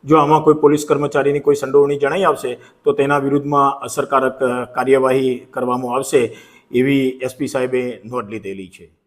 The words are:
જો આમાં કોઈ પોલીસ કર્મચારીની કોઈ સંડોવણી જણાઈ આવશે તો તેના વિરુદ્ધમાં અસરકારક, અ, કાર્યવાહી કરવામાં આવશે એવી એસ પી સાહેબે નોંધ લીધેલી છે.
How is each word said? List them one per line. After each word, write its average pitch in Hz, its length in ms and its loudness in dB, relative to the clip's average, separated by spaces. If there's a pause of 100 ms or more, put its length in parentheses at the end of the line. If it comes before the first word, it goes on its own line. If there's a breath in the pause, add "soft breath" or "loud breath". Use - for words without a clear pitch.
જો 151 140 4
આમાં 156 260 4
કોઈ 156 100 6
પોલીસ 147 320 2
કર્મચારીની 143 540 0
કોઈ 143 160 2
સંડોવણી 143 420 2
જણાઈ 147 260 0
આવશે 135 340 -2 (260 soft breath)
તો 147 80 2
તેના 143 260 0
વિરુદ્ધમાં 139 640 0
અસરકારક, 131 640 -2
અ, 123 200 -2
કાર્યવાહી 131 880 0
કરવામાં 123 420 -4
આવશે 131 420 0 (340 loud breath)
એવી 131 380 2
એસ 127 280 -8
પી 139 100 -6
સાહેબે 127 580 -4
નોંધ 117 240 -8
લીધેલી 98 380 -12
છે. 87 300 -20 (100)